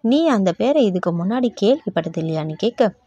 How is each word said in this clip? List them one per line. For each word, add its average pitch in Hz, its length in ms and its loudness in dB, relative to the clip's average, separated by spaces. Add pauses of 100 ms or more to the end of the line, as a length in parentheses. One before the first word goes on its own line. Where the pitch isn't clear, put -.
நீ 285 260 2
அந்த 196 240 2
பேரை 254 340 2
இதுக்கு 180 400 -2
முன்னாடி 240 240 0 (120)
கேள்விப்பட்டது 190 600 -2
இல்லையான்னு?" 156 320 -4
கேட்க, 214 400 0 (140)